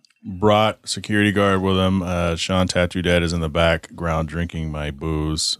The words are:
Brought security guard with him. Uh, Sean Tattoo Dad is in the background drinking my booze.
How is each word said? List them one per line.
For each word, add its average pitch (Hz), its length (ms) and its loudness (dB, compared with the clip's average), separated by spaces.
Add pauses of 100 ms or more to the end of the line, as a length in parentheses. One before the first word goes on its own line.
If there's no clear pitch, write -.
(240)
Brought 104 640 2
security 104 460 0
guard 98 280 2
with 95 140 2
him. 92 260 2
Uh, 87 360 -2
Sean 92 300 0
Tattoo 90 340 0
Dad 87 220 2
is 85 100 0
in 85 80 -2
the 80 80 -2
background 82 800 0
drinking 82 420 -6
my 73 180 -6
booze. 78 720 -4